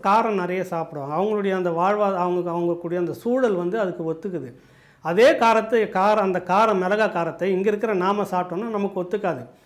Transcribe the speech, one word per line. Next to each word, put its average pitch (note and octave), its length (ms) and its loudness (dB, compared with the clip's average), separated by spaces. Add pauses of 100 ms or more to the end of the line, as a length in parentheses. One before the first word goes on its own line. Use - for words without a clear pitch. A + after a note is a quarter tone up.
காரம் G#3+ 320 2
நிறைய F3+ 300 -2
சாப்பிடுவாங்க. D#3 520 -6
அவங்களுடைய G3+ 380 0
அந்த F3+ 160 0
வாழ்வா-, G3 460 2
அவங்க, F3+ 340 0
அவங்க E3+ 320 -2
கூடிய F3 180 -4
அந்த E3 140 -2
சூழல் A#3+ 400 0
வந்து F3 260 -2
அதுக்கு E3+ 340 -4
ஒத்துக்குது. D#3+ 400 -10 (480)
அதே G#3 300 6
காரத்தை, A3 580 2
காரம், G3+ 260 2
அந்த F#3+ 300 0
காரம், G3 360 4
மிளகா G#3 300 2
காரத்தை E3 300 -4
இங்க F#3+ 260 0
இருக்கிற G#3 260 0
நாம G3 300 0
சாப்பிட்டோம்னா F3+ 460 -4
நமக்கு G3 340 -4
ஒத்துக்காது. F3+ 420 -4 (200)